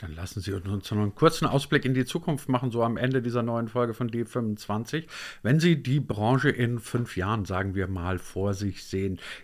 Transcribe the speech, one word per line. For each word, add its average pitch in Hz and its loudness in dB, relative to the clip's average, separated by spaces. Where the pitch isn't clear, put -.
Dann 78 -10
lassen 92 -8
Sie 98 -4
uns 92 -6
noch 101 -2
einen 104 2
kurzen 160 4
Ausblick 139 2
in 131 2
die 127 2
Zukunft 165 -4
machen, 127 2
so 117 2
am 117 0
Ende 131 2
dieser 120 0
neuen 117 -2
Folge 120 0
von 123 -2
D 117 -2
fünfundzwanzig. 110 -4
Wenn 131 6
Sie 160 6
die 131 2
Branche 123 2
in 120 2
fünf 120 -4
Jahren, 101 0
sagen 95 -2
wir 95 0
mal, 90 -2
vor 98 -2
sich 98 -4
sehen, 95 -2